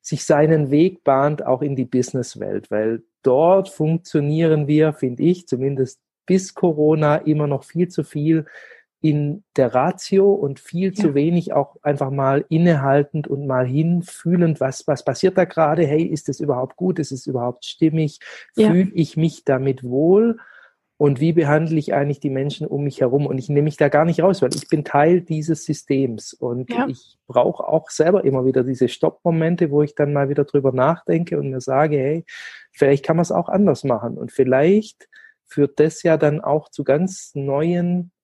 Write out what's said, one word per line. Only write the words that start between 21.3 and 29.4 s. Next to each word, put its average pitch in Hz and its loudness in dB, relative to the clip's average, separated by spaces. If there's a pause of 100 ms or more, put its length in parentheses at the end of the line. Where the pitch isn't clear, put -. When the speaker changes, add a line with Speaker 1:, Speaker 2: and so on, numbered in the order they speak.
Speaker 1:
behandle 156 2
ich - -4
eigentlich 143 0
die 147 -6
Menschen 139 -4
um 139 -4
mich 143 -4
herum? 135 2
Und 131 -4
ich 127 -10
nehme 143 2
mich 151 -4
da 147 2
gar 147 4
nicht 165 0
raus, 185 2
weil 127 0
ich 139 -10
bin - 0
Teil 160 4
dieses 156 -4
Systems. 135 -4
Und 127 -8
Speaker 2:
Ja. 240 -2
Speaker 1:
ich - -14 (100)
brauche - 0
auch 160 -2
selber 180 2
immer 131 0
wieder 127 2
diese 127 0
Stopp-Momente, 165 -2